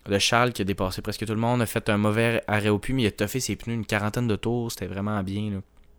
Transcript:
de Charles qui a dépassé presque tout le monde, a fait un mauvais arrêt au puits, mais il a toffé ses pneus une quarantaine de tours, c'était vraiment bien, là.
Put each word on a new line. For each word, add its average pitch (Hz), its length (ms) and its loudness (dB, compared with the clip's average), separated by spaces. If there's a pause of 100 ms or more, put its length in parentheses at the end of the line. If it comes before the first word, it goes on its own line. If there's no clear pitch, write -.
de 101 120 2
Charles 120 340 4
qui 110 100 -4
a - 20 -2
dépassé 95 380 -2
presque 107 220 -6
tout 107 100 -2
le 110 60 0
monde, 120 220 2
a 107 40 2
fait - 220 -2
un 104 100 4
mauvais 110 500 2
arrêt 104 220 2
au 104 100 4
puits, 127 140 -2
mais 131 80 2
il 107 40 6
a 95 60 2
toffé 104 280 -2
ses 107 160 -2
pneus 117 180 -6
une 110 120 -4
quarantaine 107 400 0
de 107 100 2
tours, 117 360 -2
c'était - 140 -6
vraiment 101 360 -2
bien, 104 300 -4
là. 95 60 -4 (400)